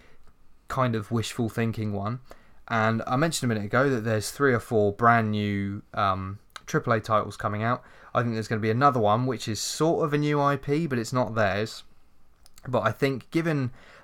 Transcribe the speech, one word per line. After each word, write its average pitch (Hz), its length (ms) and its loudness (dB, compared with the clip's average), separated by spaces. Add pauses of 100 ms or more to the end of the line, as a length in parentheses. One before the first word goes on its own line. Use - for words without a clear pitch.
(680)
kind 123 260 0
of 107 160 -4
wishful 117 380 -2
thinking 110 440 -4
one. 104 280 -4 (480)
And 113 380 0
I 127 100 0
mentioned 147 340 0
a 113 40 0
minute 104 120 -4
ago 127 240 2
that 123 140 0
there's 110 260 -2
three 139 240 2
or 113 60 2
four 104 320 2
brand 117 400 4
new, 101 500 -2 (100)
um, 95 460 -2 (280)
triple 147 280 0
A 110 60 2
titles 104 360 0
coming 104 260 -4
out. 120 200 -2 (320)
I 120 80 2
think 117 120 0
there's 110 140 -4
gonna 110 120 -2
be 110 100 0
another 127 300 4
one, 110 260 4
which 120 220 -4
is 107 120 -4
sort 160 440 0
of 147 100 0
a 147 40 4
new 147 220 2
I 143 160 2
P, 147 300 0
but 135 120 -2
it's 110 140 -6
not 113 220 -2
theirs. 107 480 -2 (840)
But 123 160 0
I 113 100 2
think 139 380 -2
given 156 400 0 (340)